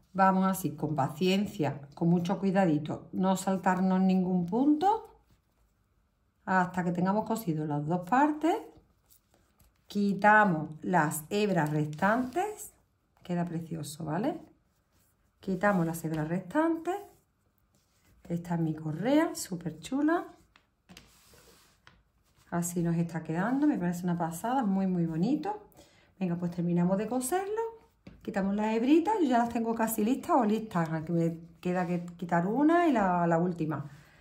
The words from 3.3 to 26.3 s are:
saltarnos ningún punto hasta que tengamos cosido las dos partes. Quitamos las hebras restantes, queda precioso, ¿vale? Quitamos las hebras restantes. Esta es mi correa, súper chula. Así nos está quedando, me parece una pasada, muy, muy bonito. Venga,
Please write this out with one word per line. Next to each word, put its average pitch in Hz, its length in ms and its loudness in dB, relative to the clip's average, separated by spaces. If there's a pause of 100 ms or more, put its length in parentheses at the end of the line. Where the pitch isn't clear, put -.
saltarnos 185 680 0
ningún 185 420 2
punto 302 800 0 (1200)
hasta 185 400 0
que 175 80 -2
tengamos 190 320 0
cosido 160 420 -4
las 147 200 -4
dos 180 220 -2
partes. 302 460 2 (1300)
Quitamos 202 800 4 (140)
las 175 480 0
hebras 190 400 0
restantes, 214 1040 -2 (480)
queda 175 240 -4
precioso, 165 580 -8
¿vale? 214 340 -4 (1040)
Quitamos 190 460 0
las 170 180 -6
hebras 160 240 -4
restantes. 320 680 -2 (1300)
Esta 170 320 -4
es 165 40 0
mi 156 140 0
correa, 214 600 0
súper - 460 -10
chula. 302 460 0 (2250)
Así 175 320 -2
nos 165 140 0
está 170 260 -2
quedando, 233 440 0
me 262 120 2
parece 180 260 -2
una 175 140 0
pasada, 226 440 -2
muy, 190 240 0
muy 175 200 0
bonito. 294 640 -2 (500)
Venga, 170 160 -2